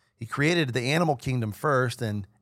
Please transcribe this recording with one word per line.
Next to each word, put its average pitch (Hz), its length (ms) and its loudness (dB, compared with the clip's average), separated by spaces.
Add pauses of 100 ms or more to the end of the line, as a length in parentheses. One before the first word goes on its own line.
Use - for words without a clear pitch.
(160)
he 117 80 -10
created 147 480 0
the 123 80 -2
animal 151 340 2
kingdom 117 360 -2
first, 127 500 0
and 104 260 -4 (140)